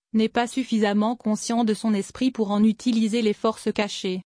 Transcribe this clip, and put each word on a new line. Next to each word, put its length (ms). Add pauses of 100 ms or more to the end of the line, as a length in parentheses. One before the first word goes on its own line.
(140)
n'est 140
pas 200
suffisamment 680
conscient 480
de 100
son 200
esprit 360
pour 220
en 120
utiliser 580
les 120
forces 400
cachées. 580